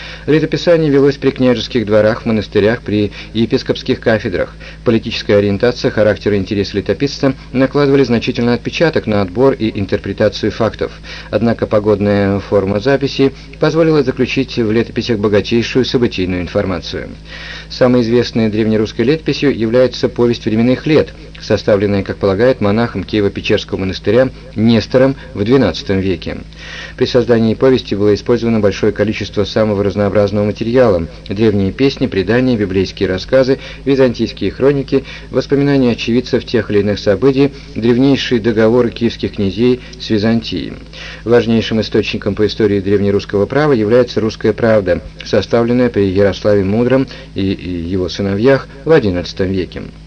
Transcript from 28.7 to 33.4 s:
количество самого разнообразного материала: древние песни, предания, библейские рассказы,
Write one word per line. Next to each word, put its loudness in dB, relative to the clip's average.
количество -2
самого 0
разнообразного 2
материала: 2
древние 2
песни, 0
предания, 0
библейские -2
рассказы, 2